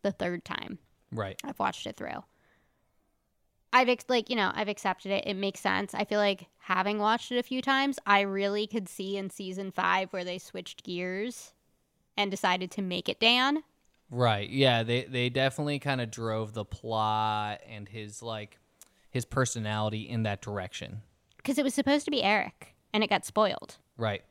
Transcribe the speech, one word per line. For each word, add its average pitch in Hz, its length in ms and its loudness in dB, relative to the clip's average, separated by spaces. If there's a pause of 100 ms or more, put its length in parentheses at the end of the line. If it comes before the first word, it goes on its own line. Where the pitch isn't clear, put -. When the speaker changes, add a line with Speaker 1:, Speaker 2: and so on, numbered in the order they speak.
Speaker 1:
the 202 100 0
third 175 320 -4
time - 340 -8 (340)
Speaker 2:
Right. 101 320 -4
Speaker 1:
I've 285 140 -8
watched 196 280 -2
it - 100 -8
through. - 280 -8 (1500)
I've 247 160 8
ex-, 247 200 0
like, 240 220 2
you 247 60 0
know, 202 180 2
I've 208 140 -2
accepted 196 440 -2
it. 196 140 0
It 202 80 -2
makes 196 260 -2
sense. 190 340 0
I 208 100 -2
feel 208 140 0
like 202 300 2 (100)
having 196 400 0
watched 220 320 2
it 247 80 0
a 247 40 0
few 254 200 -4
times, 277 440 2
I 202 160 8
really 202 440 0
could 208 220 -4
see 196 280 -6
in 190 140 -4
season 190 400 -8
five 185 420 2
where 180 120 -6
they 180 140 -6
switched - 440 -12
gears 185 720 -6 (600)
and 202 140 2
decided 185 420 0
to 202 100 -4
make 180 260 -2
it - 120 -4
Dan. 254 420 4 (480)
Speaker 2:
Right. 117 400 4
Yeah, 127 320 4
they, 120 220 2
they 123 260 0
definitely 135 480 0
kinda 131 280 0
drove 110 460 -2
the 110 120 -4
plot 107 1040 0
and 104 220 -14
his, 104 340 -12
like, 110 360 -10 (520)
his 123 140 -2
personality 107 840 0
in 113 160 0
that 101 180 -2
direction. 101 600 -8 (420)
Speaker 1:
'Cause 277 140 2
it 285 60 4
was 254 100 0
supposed 285 320 2
to 294 40 -4
be 262 120 0
Eric, - 520 -2 (180)
and 214 120 2
it 208 40 -2
got 196 160 2
spoiled. - 520 0 (200)
Speaker 2:
Right. 107 340 -2